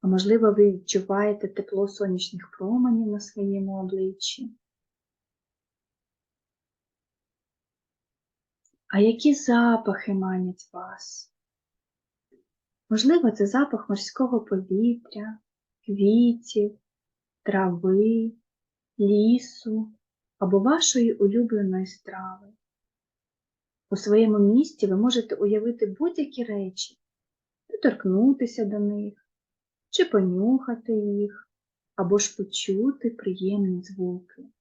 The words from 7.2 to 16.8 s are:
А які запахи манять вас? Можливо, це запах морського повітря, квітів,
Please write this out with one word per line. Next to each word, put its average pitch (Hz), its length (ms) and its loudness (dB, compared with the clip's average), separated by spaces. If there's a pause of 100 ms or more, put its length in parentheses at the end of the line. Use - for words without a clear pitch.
А 196 120 0
які 226 340 4
запахи 233 800 0
манять 185 600 -4
вас? - 600 -18 (1600)
Можливо, 254 420 4
це 208 140 0
запах 254 440 -2
морського 240 520 -2
повітря, 214 1000 -4 (460)
квітів, 214 960 2 (640)